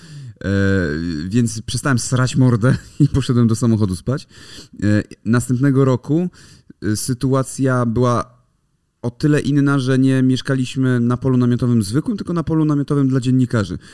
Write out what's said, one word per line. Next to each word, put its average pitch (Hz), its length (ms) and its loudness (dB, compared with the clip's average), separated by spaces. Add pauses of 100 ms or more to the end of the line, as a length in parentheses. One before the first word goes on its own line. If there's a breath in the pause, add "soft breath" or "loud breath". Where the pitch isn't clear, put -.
(440 loud breath)
E, - 40 -4 (800)
więc 110 340 0
przestałem 127 360 -2
srać 127 380 -2
mordę 123 400 2 (120)
<laughs> - 120 -4
i 143 80 6
poszedłem 120 380 2
do 113 100 2
samochodu 107 400 0
spać. 123 320 -6 (540 loud breath)
E, 104 200 2 (220)
następnego 127 600 2
roku, 143 460 0 (520 loud breath)
e, 104 140 -2
sytuacja 131 920 -2
była 117 560 -2 (600)
o 120 80 -4
tyle 151 300 0
inna, 143 380 2
że 131 200 0
nie 131 240 2
mieszkaliśmy 131 800 0
na 120 160 0
polu 131 200 0
namiotowym 120 460 2
zwykłym, 143 340 -2
tylko 175 160 -6
na 170 100 -2
polu 160 220 0
namiotowym 143 440 0
dla 131 120 0
dziennikarzy. 120 580 0 (140 loud breath)